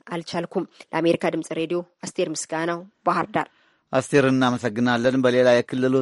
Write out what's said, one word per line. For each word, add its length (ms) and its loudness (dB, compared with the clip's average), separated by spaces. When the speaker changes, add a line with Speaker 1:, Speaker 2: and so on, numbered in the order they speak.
Speaker 1:
አልቻልኩም። 580 -6
ለአሜሪካ 480 0
ድምጽ 240 -8
ሬዲዮ 260 -4
አስቴር 280 -4
ምስጋናው 500 -6
ባህር 260 0
ዳር። 180 -4
Speaker 2:
አስቴር 340 2
እናመሰግናለን። 920 0
በሌላ 300 4
የክልሉ 540 2